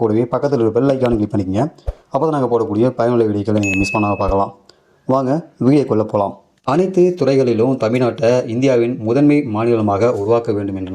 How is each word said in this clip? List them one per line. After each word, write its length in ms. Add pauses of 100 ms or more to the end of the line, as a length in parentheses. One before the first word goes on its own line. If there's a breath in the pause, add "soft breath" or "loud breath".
கூடவே 320
பக்கத்துல 300
இருக்கிற 160
பெல் 180
ஐகானை 240
கிளிக் 160
பண்ணிக்கங்க. 300 (480 loud breath)
அப்பதான் 240
நாங்க 160
போடக்கூடிய 480
பயனுள்ள 260
வீடியோக்களை 380
நீங்க 180
மிஸ் 140
பண்ணாம 260
பார்க்கலாம். 300 (600 soft breath)
வாங்க 160 (360)
வீடியோக்குள்ள 480
போலாம். 200 (380)
அனைத்து 300 (160)
துறைகளிலும் 640
தமிழ்நாட்டை 480 (220)
இந்தியாவின் 420 (120)
முதன்மை 300 (180)
மாநிலமாக 540 (120)
உருவாக்க 360
வேண்டும் 240
என்ற 140